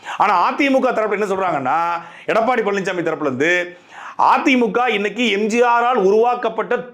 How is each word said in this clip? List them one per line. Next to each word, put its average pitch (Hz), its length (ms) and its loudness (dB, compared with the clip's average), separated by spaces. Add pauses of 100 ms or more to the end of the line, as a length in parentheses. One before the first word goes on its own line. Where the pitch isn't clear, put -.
(180)
ஆனா 190 300 2
அ 262 60 -2
தி 277 160 0
மு 262 100 2
க 254 120 2
தரப்புல 208 280 -2
என்ன 214 60 -2
சொல்றாங்கன்னா, 165 520 -2 (480)
எடப்பாடி 226 360 0
பழனிசாமி 190 420 -2
தரப்புல 156 180 -4
இருந்து 165 560 0 (420)
அதிமுக 233 680 2
இன்னைக்கு 208 420 -2
எம் 202 180 0
ஜி 220 140 0
ஆரால் 240 360 2
உருவாக்கப்பட்ட 220 760 2 (200)